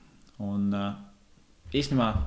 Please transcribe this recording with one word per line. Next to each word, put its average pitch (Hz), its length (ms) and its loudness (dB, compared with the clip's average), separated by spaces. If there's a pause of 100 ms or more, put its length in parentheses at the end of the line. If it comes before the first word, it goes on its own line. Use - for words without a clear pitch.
(360)
Un, 101 340 -2
ā, 101 140 0 (840)
īstenībā 135 440 2 (160)